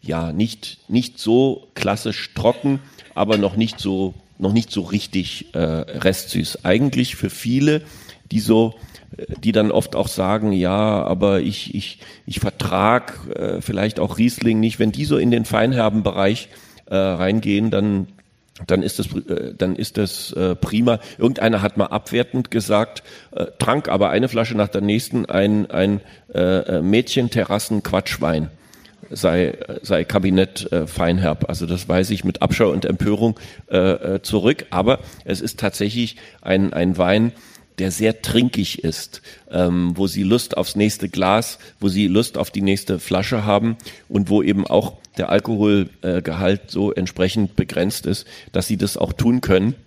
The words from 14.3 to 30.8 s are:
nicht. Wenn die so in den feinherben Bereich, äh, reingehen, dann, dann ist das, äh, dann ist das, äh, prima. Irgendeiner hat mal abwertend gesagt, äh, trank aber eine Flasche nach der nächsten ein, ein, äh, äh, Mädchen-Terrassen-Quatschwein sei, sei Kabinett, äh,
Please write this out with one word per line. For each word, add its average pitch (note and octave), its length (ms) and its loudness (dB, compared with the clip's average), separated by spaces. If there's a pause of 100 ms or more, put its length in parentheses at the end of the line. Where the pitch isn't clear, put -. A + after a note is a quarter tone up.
nicht. A2 180 2
Wenn A2 140 2
die C#3 140 -4
so D3 120 0
in A#2+ 140 2
den A2+ 140 2
feinherben A2 580 2
Bereich, G2 460 0 (400)
äh, F#2+ 60 -4
reingehen, G2+ 760 0
dann, G2+ 360 0 (580)
dann F#2 160 2
ist - 160 -4
das, - 100 -4
äh, - 480 -6
dann F#2 200 -2
ist - 220 -6
das, - 360 -4
äh, F2+ 220 0
prima. A2+ 440 2 (200)
Irgendeiner A2+ 420 2
hat G2+ 160 -2
mal G2+ 100 2
abwertend A#2+ 640 -2
gesagt, A2 540 0 (280)
äh, - 140 -4 (140)
trank - 300 0
aber G2 200 2
eine G#2+ 180 2
Flasche A#2 280 -2
nach G#2 140 2
der G2 120 -2
nächsten G#2+ 440 0
ein, G#2 440 2
ein, G2+ 320 0 (320)
äh, F2+ 440 2
äh, D#2 40 0
Mädchen-Terrassen-Quatschwein G2 1700 0 (600)
sei, E2+ 480 0 (240)
sei F2 240 0
Kabinett, F#2+ 680 0
äh, D#2+ 160 0